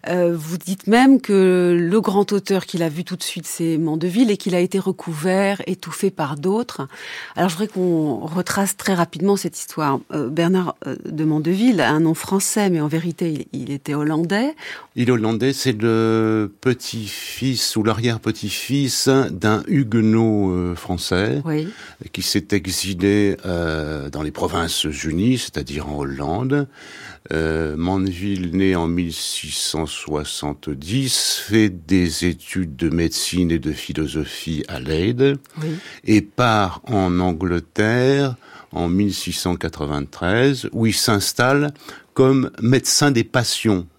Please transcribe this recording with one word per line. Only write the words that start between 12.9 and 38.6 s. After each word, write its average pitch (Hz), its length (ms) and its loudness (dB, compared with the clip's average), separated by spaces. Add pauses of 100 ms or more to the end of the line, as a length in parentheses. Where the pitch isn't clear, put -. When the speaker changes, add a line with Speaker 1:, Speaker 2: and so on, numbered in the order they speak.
Speaker 1:
il, 135 100 -6
il 127 80 -8
était 143 240 -6
hollandais. 165 600 0 (420)
Speaker 2:
Il 120 120 2
est 127 40 4
hollandais, 113 420 2
c'est 117 260 -2
le 113 800 2
petit-fils 120 1160 -4
ou 107 80 2
l'arrière-petit-fils 113 1200 0 (220)
d'un 104 360 2
huguenot, 110 840 4
euh, 90 240 0
français 95 720 -2
Speaker 1:
Oui. 156 220 -2 (440)
Speaker 2:
qui 98 80 -6
s'est - 300 -2
exilé, 98 840 2 (100)
euh, 78 640 -4
dans 76 120 -6
les 76 100 -4
Provinces-Unies, 82 1080 -2
c'est-à-dire 71 500 -8
en 73 100 -6
Hollande. 85 680 -2 (640)
Euh, 80 460 -2
Mandeville, 92 800 -2
né 95 180 4
en 85 140 0
mille 85 240 -2
six - 400 -8
cent - 340 -4
soixante-dix, 76 1600 -4
fait 107 220 4
des 87 560 0
études 85 500 -4
de 80 140 -2
médecine 85 640 0
et 85 80 0
de 80 100 -4
philosophie 78 960 -6
à 67 140 -10
Leyde 120 580 0 (240)
Speaker 1:
Oui. 160 60 -4 (380)
Speaker 2:
et 107 160 6
part 107 640 0
en 92 340 2
Angleterre 110 1120 0 (380)